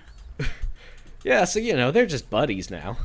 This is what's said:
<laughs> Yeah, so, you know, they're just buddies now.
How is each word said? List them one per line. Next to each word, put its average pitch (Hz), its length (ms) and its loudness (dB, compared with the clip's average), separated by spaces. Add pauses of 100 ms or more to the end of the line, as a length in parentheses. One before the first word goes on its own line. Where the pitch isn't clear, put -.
(380)
<laughs> 143 80 -2 (800)
Yeah, 220 200 4
so, 196 140 0
you 226 180 0
know, 127 140 4
they're 233 160 6
just 147 240 -4
buddies 107 400 0
now. 87 340 -6